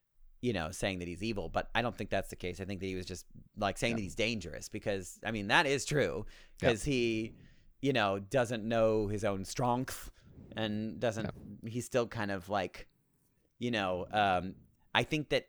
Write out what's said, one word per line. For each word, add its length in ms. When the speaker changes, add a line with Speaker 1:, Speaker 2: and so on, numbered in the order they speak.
Speaker 1:
you 120
know, 180
saying 280
that 80
he's 160
evil, 260
but 260
I 60
don't 160
think 120
that's 200
the 80
case. 240
I 40
think 160
that 60
he 80
was 120
just, 180
like, 200
saying 140
Speaker 2:
Yeah. 60
Speaker 1:
that 60
he's 120
dangerous, 540
because, 560
I 60
mean, 180
that 180
is 180
true, 400
Speaker 2:
Yeah. 120
Speaker 1:
'cause 100
he, 520
you 120
know, 260
doesn't 480
know 400
his 180
own 200
strength 640
and 420
doesn't, 360
Speaker 2:
Yeah. 60
Speaker 1:
he's 200
still 220
kind 240
of, 180
like, 380
you 120
know, 400
um, 440
I 80
think 260
that, 200